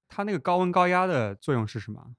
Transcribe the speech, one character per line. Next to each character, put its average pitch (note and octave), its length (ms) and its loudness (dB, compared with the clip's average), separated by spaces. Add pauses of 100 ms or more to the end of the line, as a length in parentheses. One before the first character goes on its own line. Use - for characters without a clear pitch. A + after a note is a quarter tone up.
它 - 160 -6
那 G#3 80 -4
个 F3 80 -2
高 F3+ 180 2
温 F3+ 140 2
高 F3+ 160 4
压 F3+ 180 2
的 A#2+ 300 0
作 - 180 -2
用 A2+ 140 0
是 A2 120 -10
什 G#2 120 -10
么？ A#2+ 280 -16